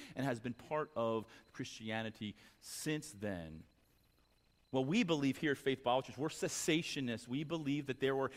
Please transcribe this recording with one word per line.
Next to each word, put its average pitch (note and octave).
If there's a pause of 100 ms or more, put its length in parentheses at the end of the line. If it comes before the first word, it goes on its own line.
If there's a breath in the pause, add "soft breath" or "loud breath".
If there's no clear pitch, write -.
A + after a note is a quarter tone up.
(180 loud breath)
and B2+
has A#2+
been A#2+
part -
of A2+ (280 loud breath)
Christianity A2 (240 loud breath)
since -
then. E2 (1080)
Well, C3
we F#3
believe C#3+
here D3+
at C3+
Faith -
Bible B2
Church, -
we're C#3+
cessationists. C3+
We C#3
believe D3
that B2+
there C3+
were, C3+